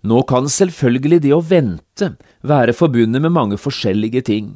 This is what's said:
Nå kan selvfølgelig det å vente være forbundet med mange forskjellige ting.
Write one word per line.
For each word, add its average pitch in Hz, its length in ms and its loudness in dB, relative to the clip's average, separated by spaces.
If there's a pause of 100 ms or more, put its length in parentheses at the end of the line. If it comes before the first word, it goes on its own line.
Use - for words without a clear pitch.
Nå 117 260 2
kan 131 200 0
selvfølgelig 147 720 2
det 139 120 4
å 165 80 0
vente 160 720 -2 (300)
være 123 300 2
forbundet 127 480 2
med 170 100 0
mange 104 280 0
forskjellige 110 680 -2
ting. 104 280 -4